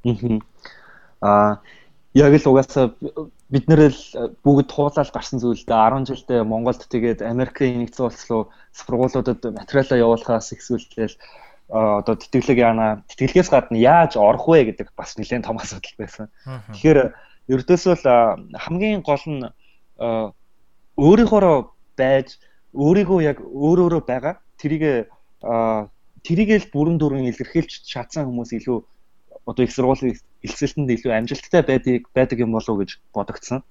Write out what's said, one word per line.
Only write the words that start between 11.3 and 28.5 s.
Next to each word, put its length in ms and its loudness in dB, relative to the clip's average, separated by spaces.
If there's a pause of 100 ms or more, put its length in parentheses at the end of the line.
а 320 0
одоо 80 -2
тэтгэлэг 480 0
яана 480 0
тэтгэлгээс 400 0
гадна 320 0
яаж 320 6
орох 320 2
вэ 240 4
гэдэг 240 -12
бас 240 -14
нэлээд 320 -8
том 80 -6
асуудал 400 -14
байсан. 320 -14 (160)
Тэгэхээр 560 0
mm 80 0
-hmm 140 -20 (240)
ердөөсөө 520 0
л 40 -4 (520)
хамгийн 480 -6
гол 240 -2
нь 140 -8 (560)
өөрийнхөө 1600 2 (440)
байж 420 0 (320)
өөрийгөө 480 2
яг 180 -2
өөр 460 -2
өөрө 220 0
байгаа 340 -6 (160)
тэрийгэ 480 -2 (1200)
тэрийгэл 480 0
бүрэн 240 0
дүрэн 320 -2
илэрхийлж 560 -6
чадсан 400 -10
хүмүүс 320 -8